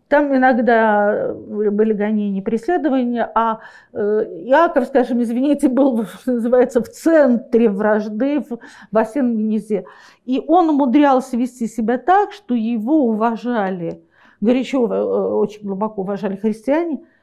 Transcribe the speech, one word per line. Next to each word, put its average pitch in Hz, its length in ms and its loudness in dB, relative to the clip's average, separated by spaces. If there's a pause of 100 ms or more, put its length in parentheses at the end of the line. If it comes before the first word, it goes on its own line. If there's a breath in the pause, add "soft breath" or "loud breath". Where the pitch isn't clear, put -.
Там 285 260 2
иногда, 226 760 4
э, - 220 -2 (380)
были 220 220 2
гонения, 208 480 -2
преследования, 240 920 -2
а, 220 260 0 (340 loud breath)
э, 247 40 -16 (480)
Иаков, 320 400 2
скажем, 247 380 0
извините, 277 460 0
был, 247 360 2
<laughs> - 160 -14
что 254 120 -2
называется, 247 500 2
в - 60 -16
центре 247 800 2
вражды, 214 720 -2
в, 233 180 -12 (320 loud breath)
в - 60 0
осином 233 400 0
гнезде. 214 480 -2 (400 loud breath)
И 254 200 -2
он 330 240 4
умудрялся 269 680 2
вести 240 300 -4
себя 233 300 -4
так, 381 360 2
что - 220 -6
его 240 500 0
уважали, 208 960 -4 (400 soft breath)
горячо, 254 460 0
э, 196 480 -2
очень 208 280 -2
глубоко 202 380 -6
уважали 196 340 -6
христиане, 269 640 -4 (220 soft breath)